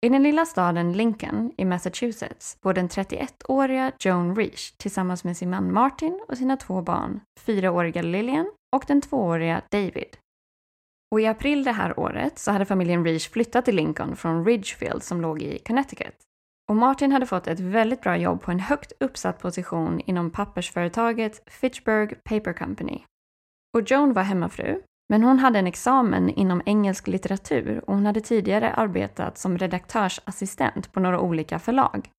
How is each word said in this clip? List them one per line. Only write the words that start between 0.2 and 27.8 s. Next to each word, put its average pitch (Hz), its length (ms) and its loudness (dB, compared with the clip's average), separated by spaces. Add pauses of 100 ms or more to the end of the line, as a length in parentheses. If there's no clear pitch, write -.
lilla 294 220 4
staden 175 480 0
Lincoln 220 640 -2
i 190 80 -2
Massachusetts - 960 -4
bor 190 120 0
den 180 160 0
trettioettåriga 262 1120 -2
Joan 180 360 2
Reach - 360 -4
tillsammans 185 520 -4
med 175 120 -4
sin 180 140 -4
man 185 220 -2
Martin 277 560 0
och 254 100 -8
sina 262 180 0
två 185 260 -4
barn, - 380 -4 (200)
fyraåriga 175 600 0
Lillian 240 480 0 (260)
och 269 100 0
den 285 140 4
tvååriga 170 720 0
David. - 460 -2 (920)
Och 214 100 2
i 220 60 4
april 269 380 0
det 254 80 0
här 202 280 -2
året - 380 -4
så - 120 -2
hade 202 140 2
familjen 175 400 2
Reach 160 240 0
flyttat 240 360 0
till 208 120 4
Lincoln 156 400 -2
från 165 280 -2
Ridgefield - 580 -2
som 175 180 -4
låg 160 220 -4
i 143 160 -8
Connecticut. - 580 -4 (520)
Och 208 80 2
Martin 269 360 4
hade 262 140 2
fått 185 200 -2
ett 170 140 -4
väldigt 220 400 0
bra 175 160 0
jobb 175 260 0
på - 80 -6
en 180 100 0
högt 285 400 -4
uppsatt 247 400 -4
position 175 600 -4
inom 175 300 -2
pappersföretaget 208 1160 -4
Fitchburg - 800 -2
Paper 214 280 -2
Company. - 520 -8 (680)
Och 233 160 2
Joan 269 220 6
var 196 100 2
hemmafru, 196 600 -2 (260)
men 214 140 6
hon 254 160 8
hade 254 200 6
en 185 80 2
examen 190 600 2
inom 185 380 2
engelsk 202 400 2
litteratur 190 800 -2